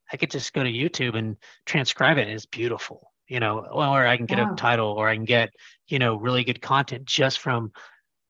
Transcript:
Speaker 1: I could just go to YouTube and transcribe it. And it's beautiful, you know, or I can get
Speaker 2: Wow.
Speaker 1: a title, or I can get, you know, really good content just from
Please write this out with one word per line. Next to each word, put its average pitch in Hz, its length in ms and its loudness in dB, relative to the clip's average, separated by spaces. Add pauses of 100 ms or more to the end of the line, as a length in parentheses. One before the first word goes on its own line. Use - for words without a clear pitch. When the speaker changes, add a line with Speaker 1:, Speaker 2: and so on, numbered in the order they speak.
(120)
Speaker 1:
I 151 40 -6
could - 140 -2
just - 240 -6
go 135 100 0
to 123 60 0
YouTube 123 460 -2
and 110 200 -4 (300)
transcribe 135 500 2
it. 131 60 4
And 104 100 -4
it's 110 140 -8
beautiful, - 640 -6 (160)
you 127 100 -6
know, 110 220 0
or 139 440 0
I 123 120 4
can 120 100 -4
get - 120 0
Speaker 2:
Wow. 208 140 2
Speaker 1:
a 165 40 -4
title, 117 320 2
or 107 200 0
I 110 60 2
can 110 100 -2
get, 117 260 2 (360)
you 135 140 -2
know, 113 160 2
really 123 260 0
good 120 180 -2
content 135 440 0
just 135 340 2
from 117 320 -2 (600)